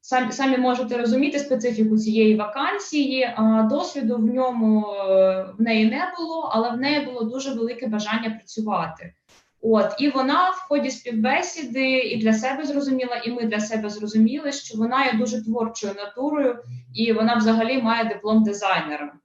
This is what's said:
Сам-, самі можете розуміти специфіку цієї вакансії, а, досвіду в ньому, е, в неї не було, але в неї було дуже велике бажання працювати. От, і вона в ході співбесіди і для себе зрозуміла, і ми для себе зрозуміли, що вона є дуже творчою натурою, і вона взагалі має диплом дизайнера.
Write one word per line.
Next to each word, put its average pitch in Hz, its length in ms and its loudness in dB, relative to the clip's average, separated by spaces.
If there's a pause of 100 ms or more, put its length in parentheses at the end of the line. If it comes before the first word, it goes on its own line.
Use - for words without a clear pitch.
Сам-, 254 300 0
самі 262 260 0
можете 247 400 0
розуміти 269 420 2
специфіку 220 580 2
цієї 214 380 4
вакансії, 269 1000 -2
а, 220 340 4
досвіду 247 480 -2
в 220 80 2
ньому, 226 680 2
е, 190 520 4 (120)
в 220 40 0
неї 220 240 4
не 330 320 0
було, 320 360 -6
але 226 180 0
в 233 60 -6
неї 285 280 0
було 247 180 -6
дуже 262 300 -6
велике 226 340 -4
бажання 214 420 -2
працювати. 180 840 -6 (500)
От, 220 360 4
і 285 100 2
вона 285 400 2
в 370 60 -2 (140)
ході 262 220 0
співбесіди 262 1080 0
і 240 180 -2
для 220 160 4
себе 269 320 -2
зрозуміла, 262 500 -2
і 233 160 -6
ми 240 120 -4
для 214 160 -2
себе 214 300 -4
зрозуміли, 220 600 0
що 226 260 -10
вона 254 280 0
є 247 80 0
дуже 220 300 -2
творчою 220 500 -4
натурою, 247 680 -4 (340)
і 226 200 0
вона 220 220 2
взагалі 226 460 2
має 226 240 0
диплом 214 380 2
дизайнера. 165 680 -2 (120)